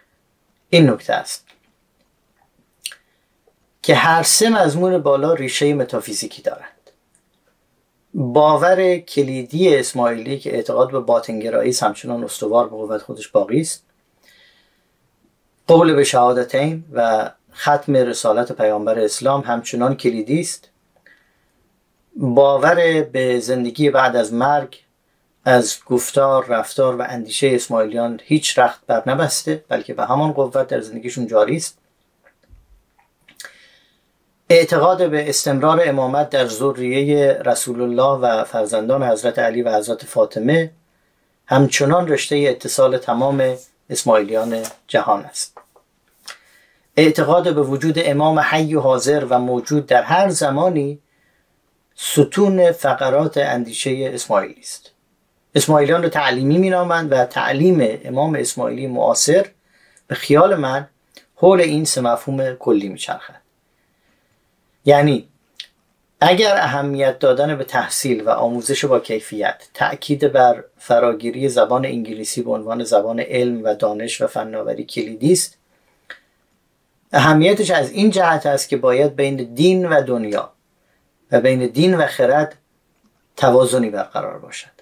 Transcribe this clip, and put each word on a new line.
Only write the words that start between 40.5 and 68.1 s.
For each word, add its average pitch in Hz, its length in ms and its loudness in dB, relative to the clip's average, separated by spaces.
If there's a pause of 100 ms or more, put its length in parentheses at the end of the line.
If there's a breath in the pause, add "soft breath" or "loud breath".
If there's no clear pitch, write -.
همچنان 143 640 2
رشتهٔ 143 420 0
اتصال 127 480 0
تمام 131 580 -2 (340)
اسماعیلیان 113 760 0 (240)
جهان 104 380 0
است. - 320 -14 (1400 soft breath)
اعتقاد 160 580 2
به 147 60 0
وجود 139 360 -2
امام 156 420 2
حی 156 360 0
و 151 40 2
حاضر 131 500 0
و 123 100 2
موجود 127 460 -2
در 123 180 2
هر 180 260 2
زمانی 147 680 -2 (960)
ستون 180 760 2
فقرات 139 640 -2
اندیشهٔ 131 760 -4
اسماعیلی 110 480 -4
است. - 300 -18 (640)
اسماعیلیان 151 480 2
رو 165 60 0
تعلیمی 139 480 0
مینامند 180 540 0
و 127 140 2
تعلیم 135 800 0
امام 143 320 -2
اسماعیلی 123 520 -6
معاصر 147 580 2 (640)
به - 80 -6
خیال 175 400 4
من 139 320 -4 (480 soft breath)
حول 180 260 6
این 156 240 0
سه 135 160 -4
مفهوم 131 520 -2
کلی 104 360 -2
میچرخد. - 460 -12 (1500)
یعنی 143 420 4 (920)
اگر 185 360 4
اهمیت 139 640 -2
دادن 143 380 0
به 131 60 -8
تحصیل 120 600 -4